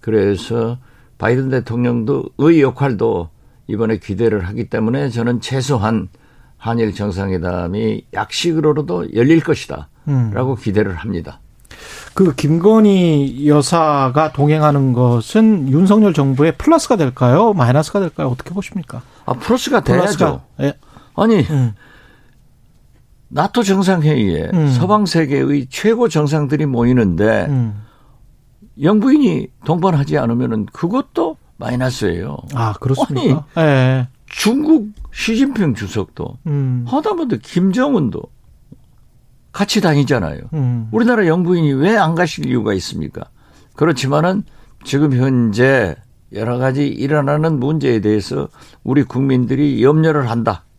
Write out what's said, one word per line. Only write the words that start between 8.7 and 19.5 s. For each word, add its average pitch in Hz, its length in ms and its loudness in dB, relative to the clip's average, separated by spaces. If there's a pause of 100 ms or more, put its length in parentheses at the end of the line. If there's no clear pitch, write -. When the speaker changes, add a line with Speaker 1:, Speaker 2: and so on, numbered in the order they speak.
Speaker 1:
열릴 143 260 4
것이다 - 480 -6 (200)
Speaker 2:
음. 123 260 0
Speaker 1:
라고 127 220 -2
기대를 101 400 -2
합니다. 85 440 -8 (720)
Speaker 2:
그 180 200 2
김건희 165 1120 4
여사가 147 840 2
동행하는 147 600 2
것은 135 760 2
윤석열 196 420 4
정부의 143 460 2
플러스가 311 380 2
될까요? 147 560 2
마이너스가 147 480 0
될까요? 160 280 -4
어떻게 123 240 -8
보십니까? 175 500 -10 (220)
Speaker 1:
아, - 100 -2
플러스가 247 460 -2